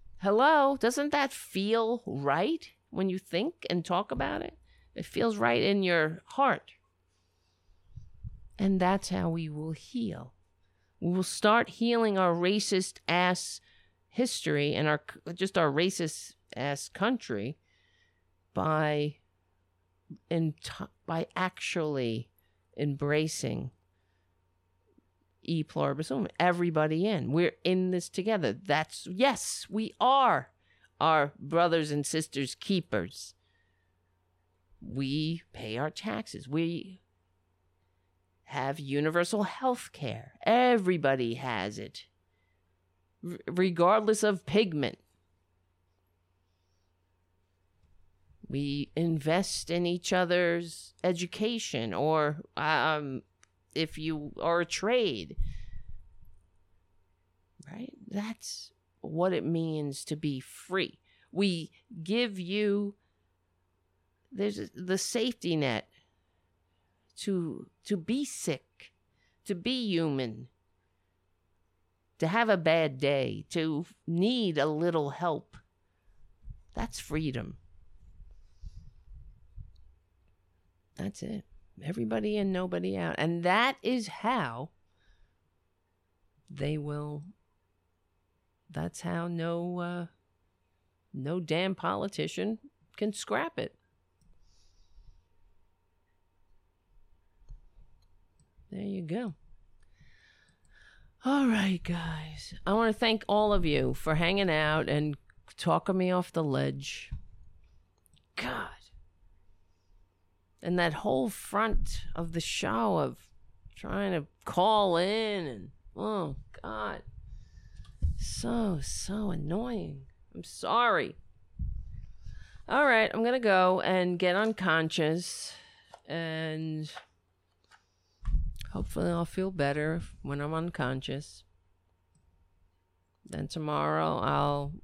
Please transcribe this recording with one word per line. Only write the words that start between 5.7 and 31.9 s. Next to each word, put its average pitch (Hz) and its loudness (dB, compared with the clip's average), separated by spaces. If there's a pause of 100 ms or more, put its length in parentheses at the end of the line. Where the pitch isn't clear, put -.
your 165 2
heart. - 2 (1900)
And 196 4
that's 190 2
how 180 0
we 165 -4
will 156 -6
heal. 202 -8 (680)
We 175 0
will 180 2
start 220 4
healing 233 2
our 180 6
racist 185 0
ass 180 2 (480)
history 151 0
and 151 2
our, 151 2 (320)
just 190 -2
our 156 6
racist 170 0 (200)
ass 143 -4
country 156 -2 (960)
by, 151 0 (1120)
in 165 2 (100)
t-, - -10 (200)
by 165 -4
actually 147 -2 (480)
embracing 143 0 (1800)
e 160 0
pluribus 143 -2
unum, 233 -2 (120)
everybody 170 2
in. 143 0
We're 170 4 (100)
in 185 2
this 180 -2
together. 185 0
That's, 143 -2
yes, 220 0
we 220 -4
are 247 4 (500)
our 156 4
brothers 160 2